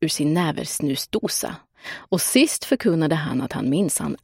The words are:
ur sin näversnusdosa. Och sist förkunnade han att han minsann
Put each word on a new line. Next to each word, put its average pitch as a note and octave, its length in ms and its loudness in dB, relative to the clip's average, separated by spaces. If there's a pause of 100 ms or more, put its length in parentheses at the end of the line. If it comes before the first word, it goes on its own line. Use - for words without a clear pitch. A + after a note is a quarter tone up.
ur D#3+ 80 0
sin D3+ 260 0
näversnusdosa. E3 1200 -2 (340)
Och - 300 -2
sist - 440 4
förkunnade E3 500 2
han D3+ 260 -2
att - 120 -4
han - 180 -2
minsann D#3 540 0